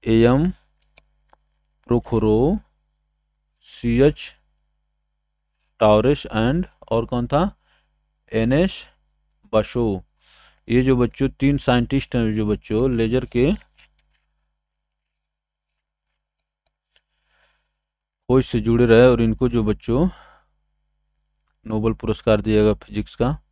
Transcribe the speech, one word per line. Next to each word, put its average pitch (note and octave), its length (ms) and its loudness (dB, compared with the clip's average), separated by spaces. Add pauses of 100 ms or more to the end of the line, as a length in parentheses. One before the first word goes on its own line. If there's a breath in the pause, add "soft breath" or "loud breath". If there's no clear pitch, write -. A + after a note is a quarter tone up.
एएम A#2+ 460 2 (1400)
प्रोखोरोव, A#2 720 0 (1000)
सीएच B2 760 -2 (1400)
टॉरेस A2 480 2
and B2 380 -2 (260)
और A2+ 160 -2
कौन A#2+ 200 -4
था? E3 300 -2 (760)
एनएस C3 560 -2 (680)
बसो। G#2+ 500 -2 (640 soft breath)
ये B2 140 2
जो C3 140 2
बच्चों B2 320 -2
तीन C#3 300 -2
साइंटिस्ट B2 580 -2
हैं, A2 180 -2
जो G#2+ 120 -2
बच्चों A2 460 -2
लेजर A#2 320 -2
के B2+ 280 0 (4000)
खोज B2+ 160 2
से A#2 160 -4
जुड़े A#2 260 2
रहे A2+ 160 6
और B2 180 4
इनको A2+ 280 -2
जो A#2 160 -2
बच्चों A#2 440 -2 (1600 loud breath)
नोबेल A2 260 -2
पुरस्कार G#2+ 480 -2
दिया G#2+ 220 0
गया G#2+ 120 2
फिजिक्स - 400 -10
का। C3+ 380 -4